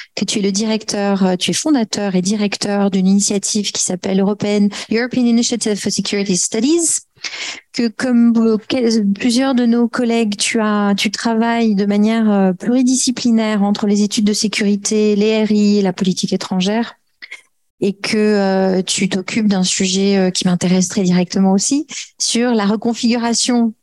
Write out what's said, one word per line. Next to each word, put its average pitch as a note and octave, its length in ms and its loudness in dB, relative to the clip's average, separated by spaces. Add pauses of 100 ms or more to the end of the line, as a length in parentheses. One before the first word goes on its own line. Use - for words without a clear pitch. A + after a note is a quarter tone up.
(160)
que - 80 -2
tu G#3 160 -4
es - 20 -2
le G3 80 0
directeur, G3+ 760 -2
euh, F#3 120 2
tu F3+ 160 -4
es - 20 -2
fondateur G#3 600 -2
et F3+ 60 2
directeur G3+ 680 -2
d'une F#3 160 0
initiative G3+ 640 0
qui - 140 -4
s'appelle F#3+ 340 -2
Européenne, G#3 500 0 (220)
European A#3+ 360 0
Initiative A#3 500 0
for G3 160 -6
Security G3 440 -2
Studies, D4+ 640 0 (720)
que A#3 160 0
comme, A#3 480 2
euh, A3+ 220 4 (100)
quel-, A3+ 440 0
plusieurs B3+ 420 0
de B3 100 2
nos A#3+ 240 2
collègues, A#3 480 0
tu - 240 -2
as, G#3 360 2
tu G#3 140 -2
travailles A#3 640 0
de G3+ 120 0
manière, G#3+ 440 2
euh, G3 220 2
pluridisciplinaire A3+ 1120 0
entre G3+ 240 0
les G#3 160 2
études G#3 240 0
de G#3 80 2
sécurité, G#3 840 0
les G#3+ 280 2
R G#3 60 -2
I G#3 280 4
et G3+ 40 2
la F#3+ 120 0
politique - 400 -2
étrangère, G3 600 -2 (840)
et G3 140 0
que, - 220 -4
euh, F#3+ 680 2
tu F#3 260 -2
t'occupes G3 400 -2
d'un F#3+ 160 2
sujet, G3 540 0
euh, F#3 120 2
qui - 160 -6
m'intéresse F3+ 420 2
très - 140 -2
directement F3+ 500 2
aussi, C#4 340 0 (340)
sur A#3+ 300 -2
la G#3+ 160 0
reconfiguration, A#3 1080 0 (100)